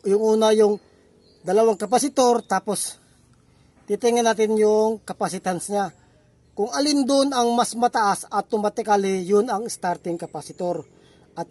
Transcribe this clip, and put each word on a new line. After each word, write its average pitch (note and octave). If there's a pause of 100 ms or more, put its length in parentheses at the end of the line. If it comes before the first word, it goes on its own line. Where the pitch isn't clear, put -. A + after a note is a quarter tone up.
yung G3+ (160)
una, A3
yung G#3 (640)
dalawang G#3+
capacitor, A#3+
tapos - (880)
titingnan A#3
natin G#3+
yung G#3+
capacitance F#3
niya. G3 (640)
Kung G3+
alin C#4+
doon C#4
ang A#3+
mas A#3
mataas, A3+
automatically G3+
yun G#3
ang G#3+
starting F3
capacitor. E3 (480)
At -